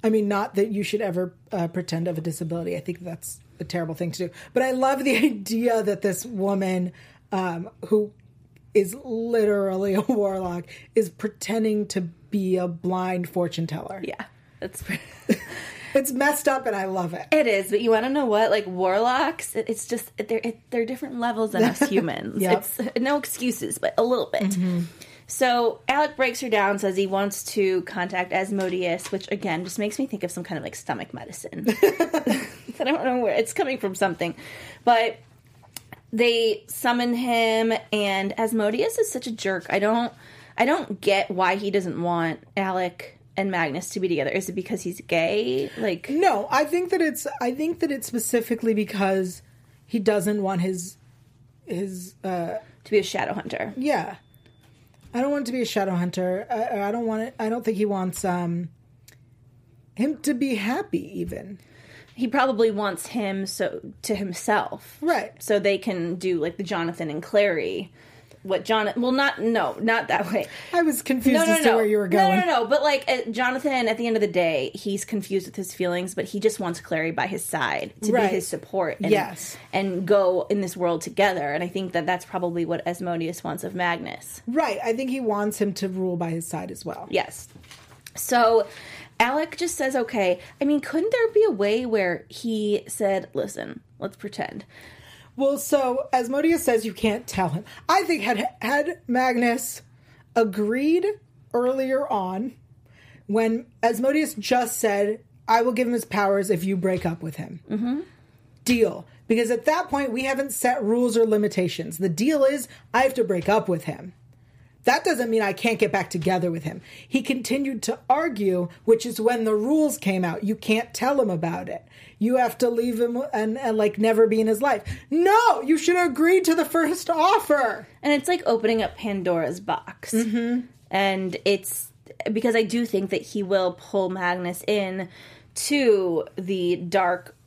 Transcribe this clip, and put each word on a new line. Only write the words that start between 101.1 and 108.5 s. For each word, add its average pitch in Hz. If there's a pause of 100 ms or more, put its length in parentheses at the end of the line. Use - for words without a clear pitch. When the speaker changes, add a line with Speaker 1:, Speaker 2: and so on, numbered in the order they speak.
Speaker 1:
earlier 262
on, 196 (720)
when 226 (180)
Asmodeus 262
just 247
said, 208 (280)
"I 226
will 247
give 240
him 240
his 226
powers 196
if 175
you 190
break 185
up 165
with 160
him." 160 (100)
Speaker 2:
Mm-hmm. 240 (640)